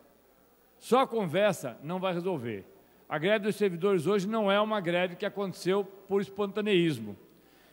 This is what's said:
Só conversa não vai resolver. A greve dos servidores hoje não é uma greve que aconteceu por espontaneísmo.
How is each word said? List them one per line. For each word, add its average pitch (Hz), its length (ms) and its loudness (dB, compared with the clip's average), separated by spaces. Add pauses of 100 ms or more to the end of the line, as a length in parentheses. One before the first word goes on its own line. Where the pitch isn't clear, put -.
(800)
Só 254 260 4
conversa 180 760 0
não 175 160 -6
vai 185 120 -2
resolver. 143 540 -4 (420)
A 151 120 -4
greve 202 260 2
dos 208 100 0
servidores 185 520 2
hoje 196 200 2
não 220 240 0
é 202 80 4
uma 214 220 0
greve 175 340 0
que 208 120 -8
aconteceu 196 580 -2
por 196 360 -2
espontaneísmo. 185 920 0 (580)